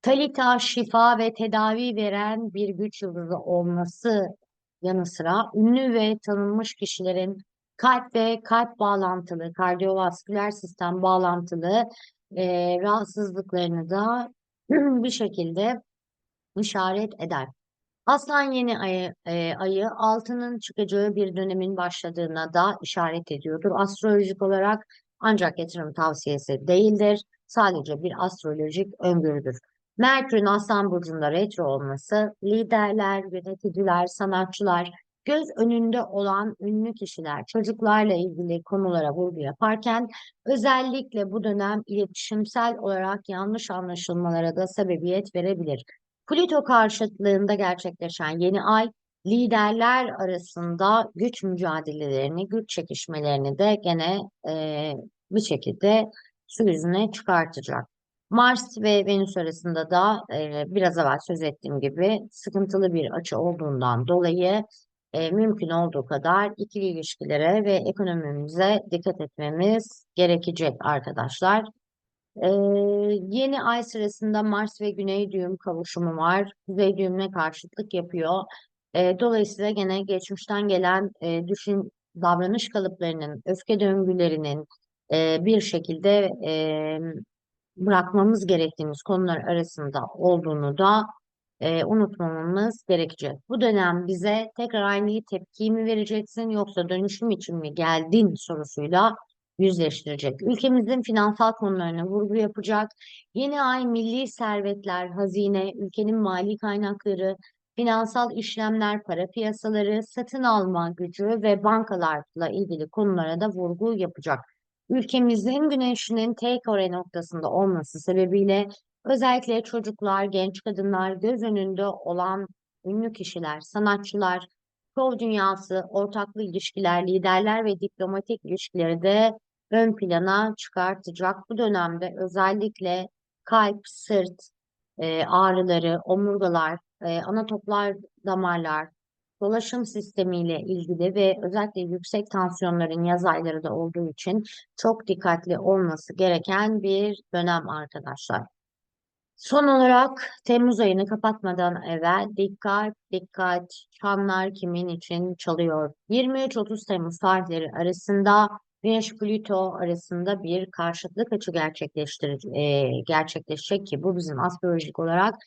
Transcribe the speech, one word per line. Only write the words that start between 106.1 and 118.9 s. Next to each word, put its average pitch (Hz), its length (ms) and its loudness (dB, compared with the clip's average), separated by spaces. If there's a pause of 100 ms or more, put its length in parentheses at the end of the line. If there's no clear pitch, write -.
mali 202 400 0
kaynakları, 202 800 -2 (400)
finansal 226 640 0
işlemler, 214 640 -2
para 180 240 -4
piyasaları, 214 760 -2
satın 247 400 -6
alma 185 460 2
gücü 175 380 -6
ve 208 360 2
bankalarla 170 840 0
ilgili 160 400 -4
konulara 175 500 0
da 214 100 0
vurgu 180 440 -2
yapacak. 160 460 -4 (500)
Ülkemizin 254 800 2
güneşinin 233 640 0
T 240 320 -2
kare 196 260 0
noktasında 170 600 -6
olması 175 480 0
sebebiyle 196 680 2 (380)